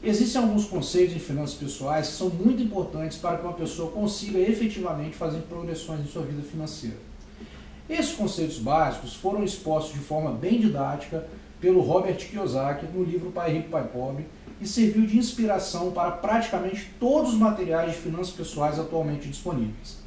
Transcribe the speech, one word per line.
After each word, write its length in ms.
Existem 400
alguns 220
conceitos 500
em 60
finanças 340
pessoais 540
que 60
são 140
muito 320
importantes 560
para 200
que 80
uma 80
pessoa 400
consiga 440
efetivamente 800
fazer 280
progressões 580
em 60
sua 160
vida 200
financeira. 540
Esses 260
conceitos 440
básicos 560
foram 300
expostos 500
de 60
forma 320
bem 260
didática 680
pelo 220
Robert 340
Kiyosaki 720
no 180
livro 260
Pai 220
Rico, 160
Pai 180
Pobre 400
e 60
serviu 400
de 100
inspiração 760
para 180
praticamente 880
todos 360
os 40
materiais 540
de 60
finanças 360
pessoais 420
atualmente 520
disponíveis. 800